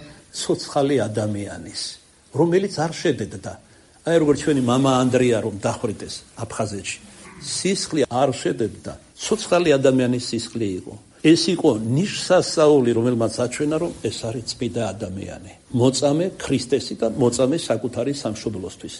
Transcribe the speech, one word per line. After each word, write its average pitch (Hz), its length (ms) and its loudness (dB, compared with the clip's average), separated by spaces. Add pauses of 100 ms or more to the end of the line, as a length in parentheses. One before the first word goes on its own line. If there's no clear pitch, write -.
(320)
ცოცხალი 143 720 0
ადამიანის, 104 800 -6 (520)
რომელიც 170 460 2
არ 160 120 -2
შედედდა. 107 600 -4 (540)
აი, 165 100 2
როგორც 147 240 4
ჩვენი 139 240 2
მამა 131 320 4
ანდრია 127 480 4
რომ 104 160 -4
დახვრიტეს 117 540 -4 (260)
აფხაზეთში. 101 580 -6 (440)
სისხლი - 680 -2
არ 131 240 2
შედედდა. 120 600 -4 (200)
ცოცხალი 175 640 0
ადამიანის 127 480 2
სისხლი - 480 -4
იყო. 90 220 -10 (320)
ეს 165 220 8
იყო 165 220 4 (120)
ნიშსასწაული, 147 1080 4
რომელმაც 113 420 2
აჩვენა, 147 480 -2
რომ 175 160 -4
ეს - 220 -6
არის 113 260 -6
წმინდა 120 360 -4 (120)
ადამიანი. 95 580 -10 (220)
მოწამე 143 520 4 (120)
ქრისტესი 123 560 -2
და 113 160 0
მოწამე 127 480 2
საკუთარი 123 560 -2
სამშობლოსთვის. 107 840 -8